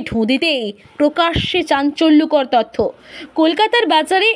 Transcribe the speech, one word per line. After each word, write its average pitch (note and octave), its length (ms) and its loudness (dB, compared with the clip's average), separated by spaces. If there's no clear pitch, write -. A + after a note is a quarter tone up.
ঢুঁ A3 240 -4
দিতেই C4 400 -2
প্রকাশ্যে E4+ 680 0
চাঞ্চল্যকর D4+ 800 2
তথ্য। - 320 -2
কলকাতার G#4+ 520 0
বাজারে E4+ 480 2